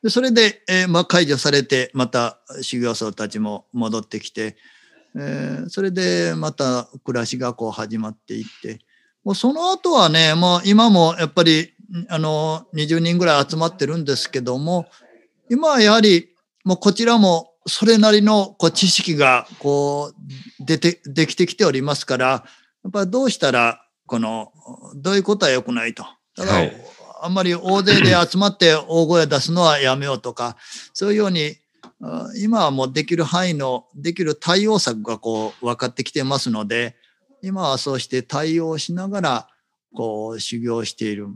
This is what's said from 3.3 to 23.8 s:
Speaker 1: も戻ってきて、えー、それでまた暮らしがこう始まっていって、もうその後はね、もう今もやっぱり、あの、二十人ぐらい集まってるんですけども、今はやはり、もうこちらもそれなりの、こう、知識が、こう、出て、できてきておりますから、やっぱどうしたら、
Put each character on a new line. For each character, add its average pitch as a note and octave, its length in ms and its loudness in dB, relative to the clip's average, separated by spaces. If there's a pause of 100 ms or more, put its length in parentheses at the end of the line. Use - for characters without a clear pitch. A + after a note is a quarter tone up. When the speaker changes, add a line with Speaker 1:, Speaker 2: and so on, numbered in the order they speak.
Speaker 1:
も G#2 340 -8
戻 A2+ 280 -4
っ G#2 40 -12
て - 140 -12
き - 120 -14
て、 A2 260 -10 (580)
え - 40 -10 (420)
ー、 E3+ 80 -12
そ G3 140 -6
れ F#3+ 100 -2
で F3 420 -2
ま D#3 160 -4
た B2+ 380 -4 (160)
暮 B2+ 120 -6
ら A#2 80 -2
し B2+ 140 -8
が B2 160 -6
こ A2+ 140 -6
う - 20 -6
始 A2 280 -8
ま G#2+ 100 -6
っ A2 60 -12
て - 200 -16
い A2 80 -10
っ - 20 -10 (180)
て、 A2 180 -14 (420)
も G3 100 -4
う - 40 0
そ B3+ 160 0
の E4+ 180 -2
後 F#4 220 0
は A3+ 160 6
ね、 D#3 260 4
も F3 220 4
う F3+ 80 -2
今 G#3+ 260 6
も E3+ 300 6
や D#3+ 60 0
っ D3+ 60 -6
ぱ F3 120 4
り、 D#3+ 280 2 (360)
あ E3 100 -4
の、 D#3 540 -2
二 D3+ 140 -4
十 D#3+ 120 0
人 E3+ 200 0
ぐ F3 80 2
ら D3+ 140 6
い C#3 80 4
集 E3 80 -6
ま D#3+ 100 0
っ E3+ 100 -4
て C#3+ 100 -2
る D#3 120 -4
ん D#3+ 60 -6
で C#3 120 -2
す - 140 -8
け C3 100 -4
ど B2+ 180 -4
も、 E3+ 280 -2 (640)
今 D4+ 180 2
は C#4 140 4
や G#3+ 100 8
は A3 80 6
り、 F#3+ 300 4 (340)
も F#3 120 0
う - 20 -12
こ G3+ 160 2
ち A#3 100 -4
ら A#3 140 4
も F3 320 2 (160)
そ - 180 -4
れ A3+ 140 6
な G#3+ 120 6
り G#3 120 6
の、 G#3 360 2
こ E3+ 100 4
う、 - 20 4
知 F3+ 180 0
識 F3 260 0
が、 C3 320 4 (120)
こ C#3+ 540 -2 (480)
う、 C#3 40 -14
出 D3+ 140 0
て、 E3 260 0
で D3 220 0
き - 80 -8
て F3+ 120 0
き - 80 -8
て G3+ 120 2
お D#3+ 40 4
り C3 120 -2
ま C#3+ 120 -2
す - 120 -10
か C3 100 -2
ら、 B2+ 100 0
や C3 180 0 (440)
っ - 20 -10
ぱ G3 140 -2
ど A#3+ 200 -2
う B3+ 60 2
し - 60 -4
た C#3 160 0
ら、 A#2+ 320 0 (220)